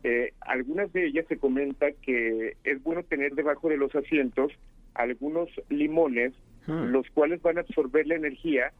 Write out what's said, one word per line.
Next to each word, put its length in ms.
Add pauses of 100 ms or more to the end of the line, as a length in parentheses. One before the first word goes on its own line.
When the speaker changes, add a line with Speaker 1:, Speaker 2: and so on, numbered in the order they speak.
Speaker 1:
Eh, 380
algunas 520
de 120
ellas 240
se 80
comenta 540 (100)
que 600
es 180
bueno 220
tener 320
debajo 340
de 80
los 180
asientos 560 (440)
algunos 520 (220)
limones, 640 (340)
Speaker 2:
Hmm. 240
Speaker 1:
los 180
cuales 320
van 160
a 40
absorber 440
la 80
energía 680